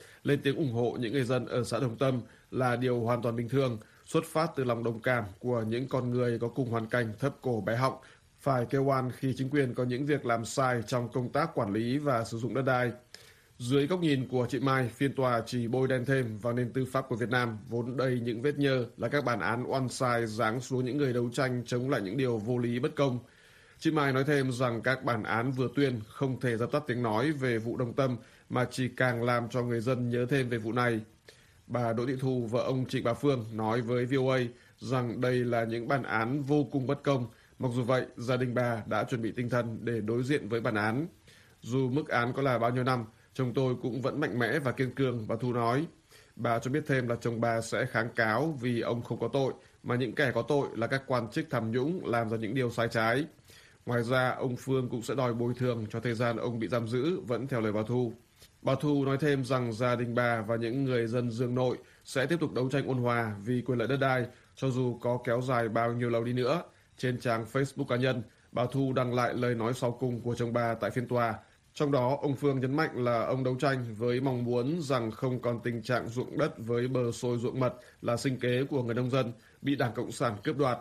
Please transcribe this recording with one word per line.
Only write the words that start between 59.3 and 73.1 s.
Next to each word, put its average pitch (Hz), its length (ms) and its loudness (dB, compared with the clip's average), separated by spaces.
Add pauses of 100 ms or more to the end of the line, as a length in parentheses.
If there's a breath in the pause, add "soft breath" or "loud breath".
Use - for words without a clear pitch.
rằng 123 280 0
gia 123 220 2
đình 117 200 -2
bà 120 260 2
và 110 140 0
những 117 280 -2
người 123 240 2
dân 120 240 0
Dương 123 240 -2
Nội 127 220 2 (280 loud breath)
sẽ 131 200 0
tiếp 165 140 0
tục 143 140 -2
đấu 123 160 0
tranh 139 180 0
ôn 131 100 0
hòa 120 460 0
vì 123 180 0
quyền 120 180 0
lợi 110 80 0
đất 135 100 0
đai, 131 280 2 (300 loud breath)
cho 135 140 -2
dù 123 320 0
có 123 240 0
kéo 120 160 2
dài 123 280 0
bao 117 240 2
nhiêu 120 160 0
lâu 117 140 2
đi 120 100 -2
nữa. 127 300 0 (340 soft breath)
Trên 127 220 -2
trang 113 340 0
Facebook 135 320 0
cá 131 100 0
nhân, 127 280 0 (280 soft breath)
bà - 200 0
Thu 135 220 0
đăng 123 200 2
lại 123 200 2
lời 123 220 0
nói 113 180 0
sau 123 180 0
cùng 120 300 -2
của 120 140 -2
chồng 117 180 -2
bà 117 200 2
tại 107 180 -2
phiên 120 160 -2
tòa, 117 280 0 (380 loud breath)
trong 147 180 0
đó, 131 300 4
ông 143 140 0
Phương 139 240 2
nhấn 131 160 0
mạnh 156 200 2
là 120 300 2